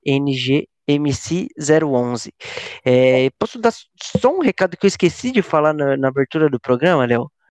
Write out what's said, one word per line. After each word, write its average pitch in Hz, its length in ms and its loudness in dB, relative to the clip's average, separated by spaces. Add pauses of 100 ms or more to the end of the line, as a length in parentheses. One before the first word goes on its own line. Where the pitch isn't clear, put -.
N 139 300 0
G 131 320 -2 (200)
M 147 260 0
C - 340 -6 (140)
zero 151 320 2
onze. 123 400 -2 (520)
É, 127 440 4 (100)
posso 226 200 -6
dar 226 120 2 (500)
só 254 80 4
um 370 100 -2
recado 190 380 -2
que - 80 0
eu - 20 6
esqueci 190 440 -2
de 240 100 0
falar 156 320 2
na, 139 240 0
na 135 100 0
abertura 139 420 0
do 127 100 -4
programa, 131 460 2
Léo? 120 240 -2 (280)